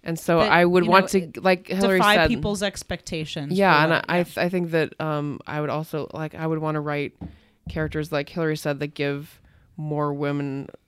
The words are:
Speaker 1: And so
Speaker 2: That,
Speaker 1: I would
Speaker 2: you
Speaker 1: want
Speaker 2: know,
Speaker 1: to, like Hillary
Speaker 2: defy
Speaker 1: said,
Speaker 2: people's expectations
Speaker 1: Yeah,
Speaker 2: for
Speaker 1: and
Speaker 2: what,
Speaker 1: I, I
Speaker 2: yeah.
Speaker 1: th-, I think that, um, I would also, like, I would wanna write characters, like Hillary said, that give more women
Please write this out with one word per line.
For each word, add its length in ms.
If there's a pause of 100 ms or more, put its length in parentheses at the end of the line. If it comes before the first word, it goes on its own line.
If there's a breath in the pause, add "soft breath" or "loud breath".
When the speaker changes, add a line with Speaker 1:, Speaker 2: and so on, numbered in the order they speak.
Speaker 1:
And 120
so 220
Speaker 2:
That, 120
Speaker 1:
I 140
would 180
Speaker 2:
you 60
Speaker 1:
want 240
Speaker 2:
know, 60 (100)
Speaker 1:
to, 100
like 280
Hillary 300
Speaker 2:
defy 180
Speaker 1:
said, 120
Speaker 2:
people's 340
expectations 920
Speaker 1:
Yeah, 200
Speaker 2:
for 100
Speaker 1:
and 80
Speaker 2:
what, 140
Speaker 1:
I, 80
I 40
Speaker 2:
yeah. 60
Speaker 1:
th-, 140
I 120
think 220
that, 280
um, 460
I 160
would 80
also, 420
like, 220
I 120
would 120
wanna 240
write 340 (540 loud breath)
characters, 420
like 160
Hillary 300
said, 220
that 80
give 520 (380 soft breath)
more 340
women 560 (200)